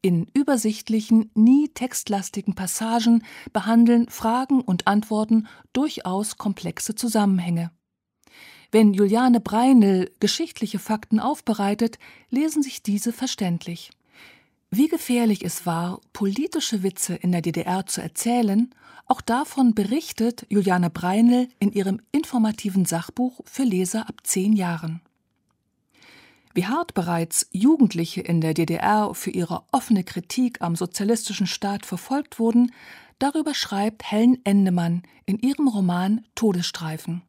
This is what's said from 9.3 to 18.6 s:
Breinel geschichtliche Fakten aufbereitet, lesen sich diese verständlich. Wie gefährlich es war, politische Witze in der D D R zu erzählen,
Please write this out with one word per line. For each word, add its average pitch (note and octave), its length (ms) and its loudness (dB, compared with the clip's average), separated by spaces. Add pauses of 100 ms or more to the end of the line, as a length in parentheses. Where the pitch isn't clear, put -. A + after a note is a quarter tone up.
Breinel G#3+ 680 4 (100)
geschichtliche G#3 580 -4
Fakten G#3+ 420 -2
aufbereitet, G#3+ 800 -2 (320)
lesen D4+ 320 0
sich C4+ 200 -6
diese G#3 300 -2
verständlich. F3+ 800 -6 (800)
Wie B3 160 2
gefährlich A#3+ 580 0
es - 200 -8
war, F3 360 -4 (120)
politische G#3 680 -4
Witze F#3 320 -4
in F3+ 180 -2
der F3 80 0
D E3 120 -4
D E3 100 -4
R F#3 240 -4
zu - 160 -8
erzählen, A#3 680 0 (380)